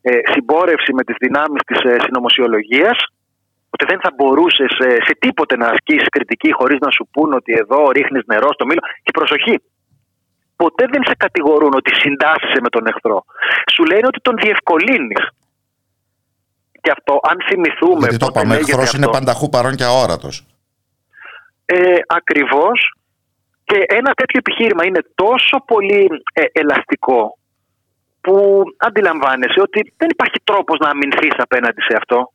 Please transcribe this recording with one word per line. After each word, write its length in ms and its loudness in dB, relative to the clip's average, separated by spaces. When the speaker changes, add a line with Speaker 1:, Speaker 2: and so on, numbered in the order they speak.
Speaker 1:
ε, 180 0
συμπόρευση 600 0
με 100 -2
τις 140 -6
δυνάμεις 480 -2
της, 160 -4
ε, 220 2
συνωμοσιολογίας, 920 0
ότι 140 -4
δεν 180 -4
θα 140 -2
μπορούσες, 640 2
ε, 180 2
σε 120 0
τίποτε 380 -2
να 120 0
ασκήσεις 400 0
κριτική 440 -2
χωρίς 280 0
να 100 -2
σου 220 -4
πούν 200 0
ότι 200 -2
εδώ 380 2
ρίχνεις 360 0
νερό 260 0
στο 140 -4
μήλο. 140 0
Και 80 -6
προσοχή, 440 0
ποτέ 360 0
δεν 140 0
σε 100 0
κατηγορούν 580 2
ότι 200 0
συντάσσεσαι 680 0
με 60 -2
τον 180 -2
εχθρό. 380 -2
Σου 100 4
λένε 220 2
ότι 140 -2
τον 160 0
διευκολύνεις. 880 0
Και 80 -2
αυτό, 300 -2
αν 60 0
θυμηθούμε 500 0
Speaker 2:
Γιατί 180 0
το 100 0
Speaker 1:
πότε 120 -2
Speaker 2:
είπαμε, 160 2
Speaker 1:
λέγεται 180 -2
Speaker 2:
εχθρός 220 0
είναι 120 0
Speaker 1:
αυτό. 120 0
Speaker 2:
πανταχού 300 -2
παρόν 280 0
και 80 -2
αόρατος. 640 -2
Speaker 1:
Ε, 300 4
ακριβώς. 720 0
Και 220 0
ένα 280 0
τέτοιο 300 -2
επιχείρημα 400 0
είναι 160 0
τόσο 420 0
πολύ, 420 2
ε, 100 0
ελαστικό, 880 0
που 420 4
αντιλαμβάνεσαι 840 0
ότι 360 -2
δεν 140 -2
υπάρχει 340 -4
τρόπος 340 -2
να 100 0
αμυνθείς 480 -2
απέναντι 460 -2
σε 140 -2
αυτό. 380 -2